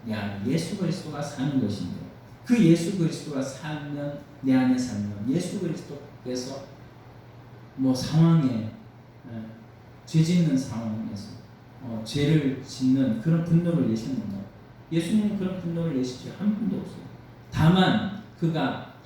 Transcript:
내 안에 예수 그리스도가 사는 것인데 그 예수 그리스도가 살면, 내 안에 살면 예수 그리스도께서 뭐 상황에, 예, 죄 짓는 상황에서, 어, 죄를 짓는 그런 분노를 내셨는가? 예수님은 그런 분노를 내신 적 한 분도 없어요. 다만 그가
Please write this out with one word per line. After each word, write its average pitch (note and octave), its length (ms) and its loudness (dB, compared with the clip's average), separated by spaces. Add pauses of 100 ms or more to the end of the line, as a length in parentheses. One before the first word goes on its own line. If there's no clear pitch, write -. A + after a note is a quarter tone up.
내 A2 80 -4
안에 G2+ 340 -6
예수 E3 300 -2
그리스도가 D3+ 460 -4
사는 C3+ 360 -2
것인데 F#2+ 440 -4 (420)
그 A#3+ 180 4
예수 E3+ 360 6
그리스도가 D3 420 -2
살면, C#3+ 800 -8 (240)
내 C3 120 4
안에 B2+ 220 6
살면 G#2 540 -4
예수 F#3 300 -2
그리스도께서 C#3 1040 -8 (1120)
뭐 C3 180 4
상황에, D#3 560 6 (800)
예, A2+ 120 -10 (640)
죄 D#3+ 180 2
짓는 D#3+ 360 4
상황에서, A2+ 800 -6 (440)
어, A2+ 240 -8
죄를 D3 580 2
짓는 C3 600 2
그런 E3 220 2
분노를 E3 440 2
내셨는가? G#2+ 480 -4 (540)
예수님은 G#3 480 0
그런 F3+ 200 -4
분노를 E3 380 -2
내신 B2+ 340 -4
적 - 100 -14
한 G#3 160 2
분도 - 240 -2
없어요. - 220 -12 (480)
다만 F#3 720 4 (160)
그가 D3+ 560 -2 (120)